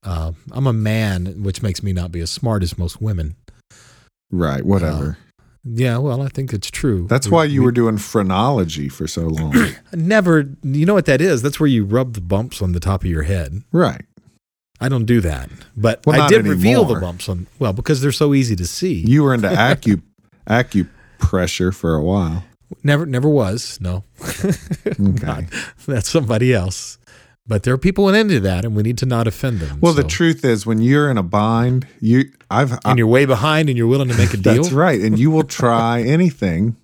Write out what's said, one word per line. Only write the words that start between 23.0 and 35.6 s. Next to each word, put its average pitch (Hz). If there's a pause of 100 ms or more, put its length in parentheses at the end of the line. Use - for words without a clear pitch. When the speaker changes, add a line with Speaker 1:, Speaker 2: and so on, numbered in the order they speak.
Speaker 1:
never 135
was. 120
No, 92 (100)
<laughs> - (220)
Speaker 2:
Okay. -
Speaker 1:
Not, 113 (420)
that's 127
somebody 127
else. 92 (500)
But 110
there 123
are 131
people 196
who 190
are -
into 208
that, 95
and 110
we 104
need 117
to 131
not 117
offend 117
them, 73
Speaker 2:
Well, 170
the 143
Speaker 1:
so. -
Speaker 2:
truth 165
is, 113
when 110
you're 143
in 123
a 98
bind, 113 (140)
you, 123 (240)
I've, 120
I - (140)
Speaker 1:
And 131
you're 113
way 131
behind, 147
and 127
you're 117
willing 135
to 113
make 95
a 107
Speaker 2:
<laughs> -
Speaker 1:
deal? 117
Speaker 2:
That's 175
right, 135
and 107
you 151
will 156
try 117